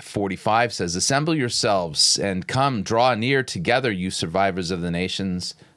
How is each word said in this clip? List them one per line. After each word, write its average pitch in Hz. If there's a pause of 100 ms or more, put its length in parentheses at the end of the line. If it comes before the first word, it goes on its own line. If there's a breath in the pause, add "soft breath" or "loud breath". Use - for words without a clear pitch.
forty-five 107
says, 87
"Assemble 151
yourselves 104
and 92
come, 131
draw 117
near 131
together, 120
you 92
survivors 92
of 87
the 87
nations. 90 (220 loud breath)